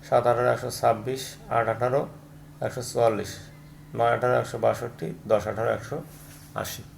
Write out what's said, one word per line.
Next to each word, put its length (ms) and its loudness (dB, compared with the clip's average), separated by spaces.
সাত 180 4
আঠারো 200 4
একশো 240 0
ছাব্বিশ, 640 0
আট 180 2
আঠারো 400 0
একশো 200 -4
চুয়াল্লিশ, 400 2
নয় 200 4
আঠারো 180 2
একশো 240 0
বাষট্টি, 560 -2
দশ 200 4
আঠারো 220 -2
একশো 320 -4
আশি। 280 -6